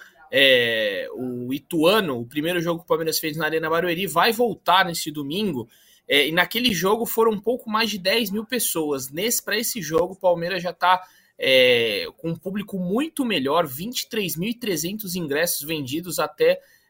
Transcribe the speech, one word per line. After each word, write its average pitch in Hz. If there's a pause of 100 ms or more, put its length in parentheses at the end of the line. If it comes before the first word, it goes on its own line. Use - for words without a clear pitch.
(320)
é, 117
o 123
Ituano. 160
O 117
primeiro 160
jogo 165
que -
o -
Palmeiras 160
fez 156
na 160
Arena 160
Barueri 170
vai 170
voltar 196
nesse 165
domingo. 147 (440)
É, 139
e 156
naquele 214
jogo 196
foram 226
um 202
pouco 240
mais 220
de 208
dez 196
mil 214
pessoas. 151
Nesse, 202
pra 196
esse 233
jogo, 165
o 190
Palmeiras 175
já 180
tá, 180 (340)
é, 120 (100)
com 165
um 165
público 196
muito 226
melhor, 160
vinte 165
e -
três 190
mil 180
e 233
trezentos 180
ingressos 165
vendidos 151
até, 165 (300)